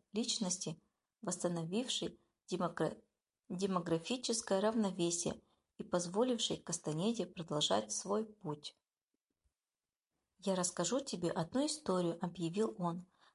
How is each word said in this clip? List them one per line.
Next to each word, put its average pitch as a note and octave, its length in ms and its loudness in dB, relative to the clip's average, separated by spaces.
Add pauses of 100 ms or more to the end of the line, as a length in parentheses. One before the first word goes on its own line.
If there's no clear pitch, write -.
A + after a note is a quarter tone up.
(140)
личности, G3 640 0 (420)
восстановившей F3 1000 -2 (280)
демокра-, E3+ 500 0 (520)
демографическое F#3+ 1120 0
равновесие F#3+ 800 2 (360)
и - 60 -8
позволившей F#3+ 720 0
Кастанеде F3 720 -2
продолжать F3 640 0
свой G#3+ 340 -2
путь. D3+ 500 -8 (1600)
"Я F#3+ 160 0
расскажу F3+ 440 0
тебе F3+ 320 -2
одну G3 340 0
историю", — F3+ 560 0
объявил F3+ 580 0
он. F3 260 -2 (300)